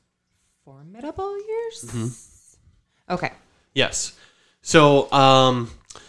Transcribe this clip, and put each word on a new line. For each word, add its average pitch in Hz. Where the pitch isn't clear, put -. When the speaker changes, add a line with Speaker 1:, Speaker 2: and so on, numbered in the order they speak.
Speaker 1:
formidable 240
years? 453
Speaker 2:
Mm-hmm. -
Speaker 1:
Okay. -
Speaker 2:
Yes. -
So, 147
um, 131